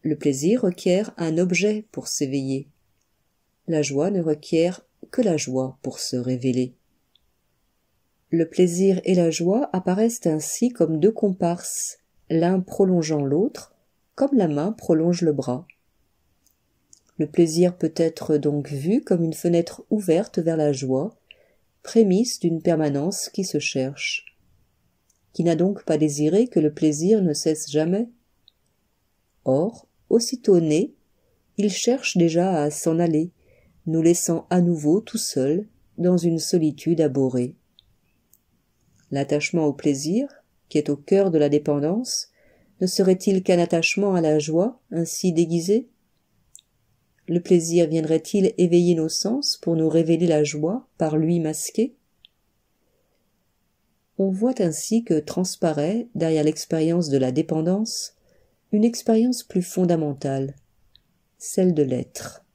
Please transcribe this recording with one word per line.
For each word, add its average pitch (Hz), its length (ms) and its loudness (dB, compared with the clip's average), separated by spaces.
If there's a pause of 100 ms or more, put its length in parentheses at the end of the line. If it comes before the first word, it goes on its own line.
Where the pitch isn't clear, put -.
Le 156 120 -2
plaisir 151 460 0
requiert 185 560 -2
un 160 200 -4
objet 185 540 0
pour - 160 -12
s'éveiller. 135 600 -4 (960)
La 160 140 0
joie 143 300 -2
ne 190 100 -2
requiert 160 640 -2 (260)
que - 100 -2
la 196 140 2
joie 131 460 -4
pour - 180 -10
se - 160 -8
révéler. 127 580 -2 (1600)
Le 165 140 0
plaisir 185 560 2
et 190 100 2
la 170 160 4
joie 180 440 0
apparaissent 190 520 -2
ainsi 160 440 0
comme 160 320 0
deux 208 100 4
comparses, 185 880 -4 (300)
l'un 170 320 2
prolongeant 165 640 0
l'autre, 160 500 -2 (400)
comme 277 220 2
la 185 100 4
main 151 240 -2
prolonge 170 500 0
le 160 120 2
bras. 135 340 -6 (1500)
Le 151 100 -2
plaisir 170 500 2
peut 160 180 -2
être 160 420 0
donc 147 320 -2
vu 156 320 -2
comme 170 220 0
une 160 100 -2
fenêtre 170 560 -2
ouverte 190 500 0
vers 165 160 0
la 151 160 2
joie, 135 460 -2 (680)
prémisse 220 560 2
d'une 165 220 0
permanence 156 680 0
qui - 160 -6
se 156 160 -4
cherche. - 800 -6 (960)
Qui 170 100 -4
n'a 165 120 2
donc 185 280 0
pas 156 140 0
désiré 156 500 2
que 170 140 0
le 151 120 0
plaisir 160 480 2
ne 165 120 2
cesse 156 360 -4
jamais ? 170 380 0 (1400)
Or, 151 440 -2 (220)
aussitôt 226 520 2
né, 160 320 0 (640)
il 202 120 0
cherche - 460 -2
déjà 170 480 2
à 147 80 0
s'en 165 260 -2
aller, 165 340 0 (560)
nous 160 140 0
laissant 170 480 2
à 180 120 4
nouveau 170 400 2
tout - 160 -12
seuls 147 500 -2 (300)
dans 180 200 2
une 165 220 0
solitude 160 600 0
abhorrée. 131 540 0 (1600)
L'attachement 147 540 -2
au 143 80 0
plaisir, 151 560 -2 (400)
qui - 80 -2
est 147 120 -2
au 147 60 0
cœur 196 360 2
de 160 60 2
la 147 120 4
dépendance, 151 800 -2 (500)
ne 185 80 0
serait-il 190 560 2
qu'un 180 160 2
attachement 175 560 0
à 175 60 2
la 156 180 4
joie, 165 400 0 (120)
ainsi 170 420 -2
déguisé ? 170 560 0 (1400)
Le 170 140 0
plaisir 170 460 4
viendrait-il 160 720 0
éveiller 175 380 4
nos 160 140 -2
sens 247 480 -2
pour 170 180 -2
nous 160 140 2
révéler 165 380 2
la 151 160 2
joie 151 440 -4 (100)
par 156 200 0
lui 165 220 2
masquée ? 160 560 -4 (2250)
On 196 140 0
voit 226 300 -2
ainsi 196 420 -2
que 160 160 0
transparaît, 180 960 -4
derrière 160 280 0
l'expérience 160 640 0
de 139 80 0
la 127 140 0
dépendance, 160 840 -4 (560)
une 214 140 2
expérience 233 580 0
plus - 180 -2
fondamentale, 143 920 -2 (840)
celle 185 360 0
de 151 100 2
l'être. - 720 -6